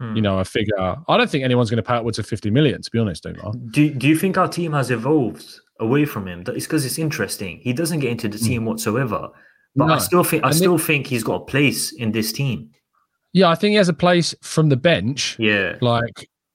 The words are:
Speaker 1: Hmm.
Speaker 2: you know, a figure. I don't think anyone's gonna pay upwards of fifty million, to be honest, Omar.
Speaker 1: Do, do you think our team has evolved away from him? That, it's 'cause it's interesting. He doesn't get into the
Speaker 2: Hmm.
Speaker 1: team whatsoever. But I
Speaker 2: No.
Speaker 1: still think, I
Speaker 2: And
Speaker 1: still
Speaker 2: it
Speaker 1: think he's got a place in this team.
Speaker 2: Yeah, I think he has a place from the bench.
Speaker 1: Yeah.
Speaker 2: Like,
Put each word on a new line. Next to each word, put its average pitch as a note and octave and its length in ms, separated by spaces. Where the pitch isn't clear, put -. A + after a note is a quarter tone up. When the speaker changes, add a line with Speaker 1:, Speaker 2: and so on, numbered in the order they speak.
Speaker 1:
Hmm. A2+ 160
Speaker 2:
you G#2+ 60
know, G2 180
a F#2+ 40
figure. G2 520
I D#3+ 80
don't A#3+ 140
think C3+ 140
anyone's B2 260
gonna A2+ 120
pay B2 120
upwards A#2 240
of A2 80
fifty G#2+ 240
million, B2+ 320
to - 80
be A#2 80
honest, G2 280
Omar. F#2 260
Speaker 1:
Do, D3 240
do C3 140
you D#3 80
think F#3 220
our E3+ 100
team E3+ 240
has C3 180
evolved A#2+ 720
away C3 260
from G#2 220
him? F2 180
That, B2 120
it's - 100
'cause D#3 180
it's B2 140
interesting. G2+ 640
He B2 100
doesn't D#3+ 280
get B2 100
into A#2 180
the G#2 100
Speaker 2:
Hmm. A2+ 80
Speaker 1:
team A2+ 200
whatsoever. A2 640
But D3 80
I D#3 100
Speaker 2:
No. C#3 40
Speaker 1:
still F3 260
think, - 200
I C3 40
Speaker 2:
And D3+ 80
Speaker 1:
still F3+ 200
Speaker 2:
it D3+ 60
Speaker 1:
think C#3+ 240
he's A#2+ 180
got F#2 180
a - 20
place - 480
in A2 200
this A2 200
team. C3+ 380
Speaker 2:
Yeah, F3+ 160
I E3 60
think G#3 160
he G#3 60
has G3 120
a F3 60
place F3 480
from D#3 260
the C#3 80
bench. C3 640
Speaker 1:
Yeah. G#2 420
Speaker 2:
Like, A#2 480